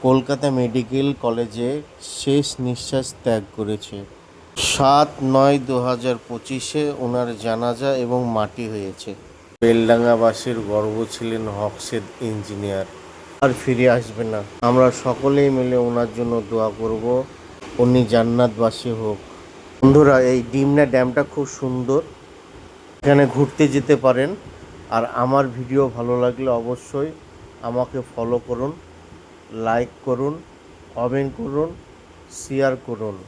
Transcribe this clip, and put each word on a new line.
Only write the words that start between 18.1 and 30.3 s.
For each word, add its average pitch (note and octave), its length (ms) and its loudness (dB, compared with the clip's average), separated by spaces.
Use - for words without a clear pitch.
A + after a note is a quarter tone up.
জান্নাতবাসী A#2 880 2
হোক। G#2 180 -4
বন্ধুরা, C#3 340 8
এই B2+ 80 2
ডিমনা C#3 420 4
ড্যামটা B2+ 300 2
খুব C#3+ 120 -4
সুন্দর, B2+ 420 -2
এখানে C#3+ 220 6
ঘুরতে C#3+ 280 2
যেতে C#3 200 4
পারেন। C3 240 4
আর A2+ 80 2
আমার C3+ 220 2
ভিডিও C3 260 0
ভালো A#2+ 160 -2
লাগলে B2 260 -2
অবশ্যই B2+ 480 -6
আমাকে B2 280 -4
ফলো A#2+ 260 -4
করুন, B2+ 240 -6
লাইক A#2+ 260 0
করুন, C3+ 260 -2